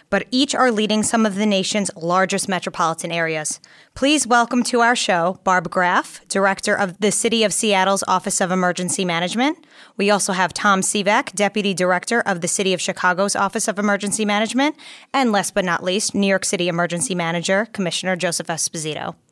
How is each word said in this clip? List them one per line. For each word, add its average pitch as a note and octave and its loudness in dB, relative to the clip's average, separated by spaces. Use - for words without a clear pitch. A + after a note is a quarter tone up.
but G3 0
each C4+ 0
are B3+ 4
leading G#3+ 2
some A3+ 2
of G3 0
the G#3+ 0
nation's G3 0
largest F#3 0
metropolitan E3+ -2
areas. D#3+ -4
Please C#4 2
welcome A#3+ 2
to A#3+ 0
our A#3 4
show F3+ 0
Barb F3+ 2
Graff, F#3 0
Director G3 0
of F3+ -2
the G3 2
City A3+ 0
of G3+ 2
Seattle's G3 2
Office F#3 0
of F3 0
Emergency F3+ 0
Management. F3+ 0
We G3+ 2
also G3 2
have F3+ 0
Tom F#3+ 2
Sivak, G#3 0
Deputy G3+ 0
Director F3+ 0
of F3 -2
the F3 -2
City F#3+ 0
of E3 -2
Chicago's F3+ 0
Office G3+ -2
of F#3+ -2
Emergency G3+ 0
Management. A3+ 0
And B3+ 2
last G3 0
but G3 0
not E3+ -2
least, F#3 -2
New G3+ 2
York F#3+ 2
City F3 -2
Emergency F3 -2
Manager, F3 -2
Commissioner F3+ -2
Joseph E3+ -4
Esposito. D#3 -6